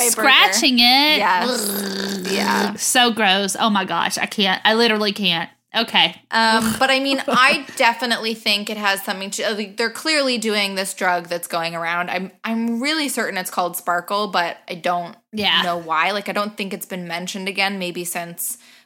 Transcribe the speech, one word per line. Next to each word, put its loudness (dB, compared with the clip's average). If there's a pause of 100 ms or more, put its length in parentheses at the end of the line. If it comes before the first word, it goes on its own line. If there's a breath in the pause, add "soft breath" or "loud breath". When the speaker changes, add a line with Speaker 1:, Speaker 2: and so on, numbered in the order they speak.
(160)
Speaker 1:
my -2
burger. 6
Speaker 2:
scratching 6
it. 6
Speaker 1:
Yes. 2
Speaker 2:
Ugh. -4
Speaker 1:
Yeah. 0
Speaker 2:
So 4
gross. 2
Oh 4
my 0
gosh. 0
I -2
can't. 0
I 6
literally 2
can't. 0 (260)
Okay. 2 (160)
Speaker 1:
Um, 4
Speaker 2:
Ugh. -2
Speaker 1:
but 4
I 4
mean, 0
Speaker 2:
<laughs> -10
Speaker 1:
I 2 (100)
definitely 0
think -2
it -8
has 0
something -6
to, -2
like, -8
they're 0
clearly 0
doing -2
this -4
drug -2
that's -6
going -4
around. -4
I'm, -6 (120)
I'm -2
really -2
certain -4
it's -6
called -2
Sparkle, -2
but -4 (120)
I -10
don't -4 (160)
Speaker 2:
Yeah. 0
Speaker 1:
know -2
why. 0
Like, -4
I -4
don't -4
think -6
it's -10
been -10
mentioned -8
again, -2
maybe -6
since -8 (280 soft breath)